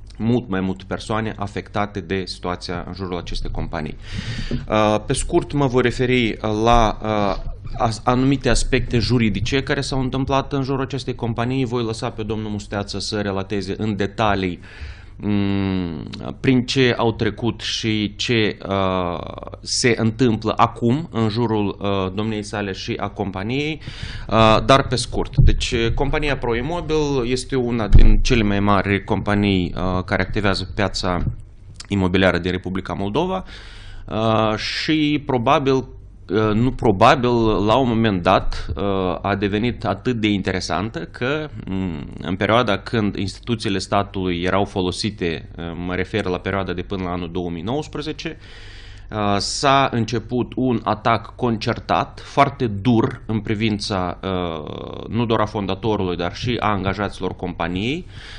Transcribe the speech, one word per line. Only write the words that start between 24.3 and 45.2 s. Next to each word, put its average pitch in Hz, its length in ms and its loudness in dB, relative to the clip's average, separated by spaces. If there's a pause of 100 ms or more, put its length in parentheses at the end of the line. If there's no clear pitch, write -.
dar 135 220 6
pe 127 80 -2
scurt. - 420 -4
Deci, - 340 8
uh, 117 200 2
compania 143 460 0
Proimobil 143 840 0
este 127 320 -2
una 120 320 0
din 107 340 12
cele 117 220 4
mai 101 160 4
mari 98 440 4
companii, 101 720 2
uh, 92 280 0
care 95 180 0
activează 98 420 0
pe - 120 -8
piața 92 480 0 (640)
imobiliară 92 500 4
din 87 140 -2
Republica 92 420 -6
Moldova, 147 500 -2 (640)
uh, 110 500 2
și 147 680 0
probabil, 135 480 2
uh, 110 800 -2
nu 120 180 4
probabil, 120 580 6 (360)
la 110 120 4
un 131 100 4
moment 110 340 2
dat, 95 440 2 (100)
uh, 92 80 -4 (380)
a 101 140 0
devenit 104 500 0
atât 98 300 0
de 107 120 2
interesantă 95 720 -2
că, 151 500 -4 (160)
mm, 90 420 -4 (140)
în 85 140 -4
perioada 107 420 4
când 110 380 -2
instituțiile 101 600 -4
statului 95 640 -2
erau 90 220 2
folosite, 92 960 -2